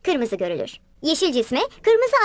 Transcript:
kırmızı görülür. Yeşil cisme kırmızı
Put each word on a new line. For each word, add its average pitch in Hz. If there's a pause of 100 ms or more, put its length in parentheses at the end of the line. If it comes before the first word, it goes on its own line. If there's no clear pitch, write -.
kırmızı 240
görülür. 175 (260)
Yeşil 320
cisme 247 (220)
kırmızı 466